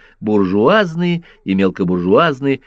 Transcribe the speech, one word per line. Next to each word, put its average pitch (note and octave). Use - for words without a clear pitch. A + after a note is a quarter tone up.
буржуазные D#3+
и G2
мелкобуржуазные G2+